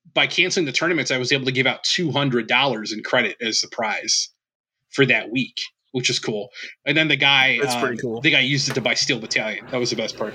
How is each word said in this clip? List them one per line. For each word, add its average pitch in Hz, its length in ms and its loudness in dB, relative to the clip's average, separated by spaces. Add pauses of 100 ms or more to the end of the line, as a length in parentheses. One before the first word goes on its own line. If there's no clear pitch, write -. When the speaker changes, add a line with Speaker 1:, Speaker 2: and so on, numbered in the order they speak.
(140)
Speaker 1:
by 143 140 2
canceling 175 380 0
the 131 60 -4
tournaments, 160 380 0
I 131 80 0
was 123 140 0
able 135 140 0
to 135 60 0
give 127 160 2
out 117 160 -2
two 139 280 0
hundred 120 360 2
dollars 120 440 0
in 107 120 -8
credit 117 380 0
as 110 200 -2
the - 80 -6
prize 104 600 -2 (600)
for 135 160 4
that 110 260 0
week, 127 280 -4 (340)
which 123 160 0
is 123 100 0
cool. 104 300 -4 (360)
And 143 120 2
then 156 100 2
the 147 100 2
guy, 135 440 4
Speaker 2:
That's 131 140 0
Speaker 1:
um, 120 60 -2
Speaker 2:
pretty 123 200 -2
cool. 117 200 -4
Speaker 1:
the 151 100 4
guy 135 100 4
used 139 280 0
it 131 60 -4
to 131 60 0
buy 117 120 2
Steel 120 260 0
Battalion. 107 520 -4
That 127 80 -2
was 120 100 0
the 113 60 -2
best 110 220 -4
part. 107 180 -6